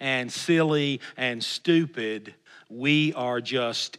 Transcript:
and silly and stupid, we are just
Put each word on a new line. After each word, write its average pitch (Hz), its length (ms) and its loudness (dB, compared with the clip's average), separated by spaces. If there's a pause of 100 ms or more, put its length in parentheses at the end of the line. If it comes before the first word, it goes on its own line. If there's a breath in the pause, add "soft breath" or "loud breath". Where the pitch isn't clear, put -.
and 131 320 -2
silly 151 680 2 (160 loud breath)
and 120 260 -4
stupid, 110 920 0 (340 loud breath)
we 147 440 2
are 123 280 -2
just 120 580 -4